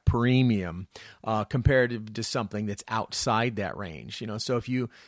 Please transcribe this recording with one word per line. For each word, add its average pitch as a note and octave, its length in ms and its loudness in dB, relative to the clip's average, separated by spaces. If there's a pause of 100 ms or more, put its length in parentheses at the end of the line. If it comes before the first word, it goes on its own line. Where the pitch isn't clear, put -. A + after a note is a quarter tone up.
premium, A#2 800 4 (360)
uh, G#2+ 220 -2
comparative A#2+ 680 2
to A2+ 80 -6
something G#2+ 440 -4
that's G2+ 240 -6
outside A2+ 680 0
that G2 220 -4
range. D#2+ 420 -12
You A2 80 -8
know, G#2+ 100 -6
so B2 200 -2
if A2+ 100 -4
you, B2+ 220 -2 (180)